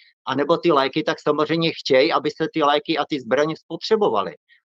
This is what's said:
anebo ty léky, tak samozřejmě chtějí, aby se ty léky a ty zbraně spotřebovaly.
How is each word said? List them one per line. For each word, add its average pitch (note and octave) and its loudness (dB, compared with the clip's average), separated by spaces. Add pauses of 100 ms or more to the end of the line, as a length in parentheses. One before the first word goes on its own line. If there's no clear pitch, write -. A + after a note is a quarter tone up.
(260)
anebo C#3 0
ty E3+ 2
léky, C3+ 0
tak D#3 -2
samozřejmě D3+ 0
chtějí, C#3+ 2
aby C#3+ -2
se D#3+ -4
ty D#3+ -2
léky D3 0
a D3 -2
ty C#3+ -4
zbraně C3+ 0
spotřebovaly. C#3 -2 (320)